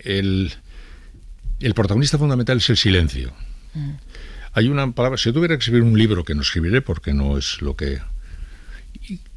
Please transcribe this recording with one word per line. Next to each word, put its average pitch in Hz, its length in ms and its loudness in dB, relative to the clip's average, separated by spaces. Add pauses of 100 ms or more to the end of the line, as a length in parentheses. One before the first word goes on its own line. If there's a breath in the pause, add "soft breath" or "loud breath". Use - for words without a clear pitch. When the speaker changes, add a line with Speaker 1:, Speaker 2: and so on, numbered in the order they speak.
Speaker 1:
el, 98 520 0 (1080 soft breath)
el 117 140 0
protagonista 117 440 2
fundamental 131 400 2
es - 120 0
el 104 60 4
silencio. 80 560 2 (400 soft breath)
Speaker 2:
Mm. 143 180 -8 (640 loud breath)
Speaker 1:
Hay 113 160 4
una 139 240 0
palabra, 127 260 0
si 123 120 0
yo - 20 2
tuviera 165 240 2
que 120 40 -2
escribir 117 220 4
un 113 160 6
libro, 107 240 4
que 80 120 -4
no 71 80 0
escribiré 87 380 2
porque - 320 -2
no 69 260 2
es - 220 -6
lo 69 140 -2
que, 69 240 -4 (1400 soft breath)